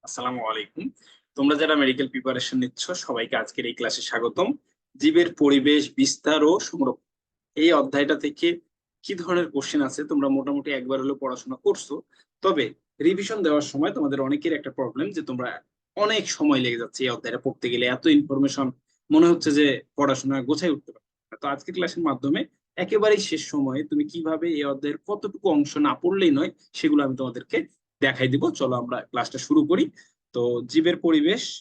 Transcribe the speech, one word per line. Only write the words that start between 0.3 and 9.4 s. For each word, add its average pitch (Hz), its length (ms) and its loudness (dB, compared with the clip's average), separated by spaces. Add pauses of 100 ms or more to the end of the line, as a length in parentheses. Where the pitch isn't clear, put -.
আলাইকুম। 110 340 -8 (520)
তোমরা 143 240 4
যারা 156 220 2
মেডিকেল 131 300 0
প্রিপারেশন 127 500 -4
নিচ্ছ, 123 200 -6 (240)
সবাইকে 117 360 -4
আজকের - 280 -8
এই 117 80 -10
ক্লাসে 113 300 -4
স্বাগতম। 120 400 0 (520)
জীবের 160 280 4 (140)
পরিবেশ, 143 400 4 (160)
বিস্তার 151 420 2 (100)
ও - 20 4 (160)
সংরক্ষণ, - 420 -4 (520)
এই 165 80 6 (100)
অধ্যায়টা 143 440 0
থেকে 147 240 0 (560)
কি 196 80 -8 (100)
ধরনের 175 320 0